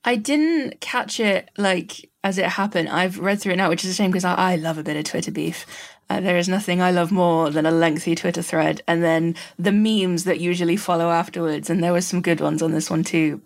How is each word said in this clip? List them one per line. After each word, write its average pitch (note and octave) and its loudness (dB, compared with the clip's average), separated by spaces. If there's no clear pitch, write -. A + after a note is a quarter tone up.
I A#3+ 2
didn't D4 0
catch - -4
it, G3+ 0
like, F#3+ -2
as G3 0
it F#3 2
happened. F#3 -2
I've F#3 0
read G3+ 0
through G3 -2
it - 2
now, F#3 2
which F3 -2
is F#3 -4
a F#3 -4
shame F#3+ 2
'cause F3+ 0
I, F3+ 2
I F3+ 2
love D#3+ -4
a D#3 -8
bit D3+ -4
of D3+ -6
Twitter E3 -6
beef. D#3+ -6
Uh, - 0
there F#3 2
is F3 2
nothing F#3 0
I F3+ 4
love F3 2
more E3+ 4
than D#3 0
a D#3+ 4
lengthy E3 2
Twitter F3 -4
thread D#3+ 0
and E3+ 2
then E3 2
the F#3 0
memes G3+ 2
that F3+ 0
usually F3 0
follow E3+ 0
afterwards. E3 -2
And E3 2
there F3 2
were F3 2
some F3+ -2
good E3+ 0
ones D3+ 0
on D#3+ 0
this D#3 -2
one E3 0
too. D#3+ 0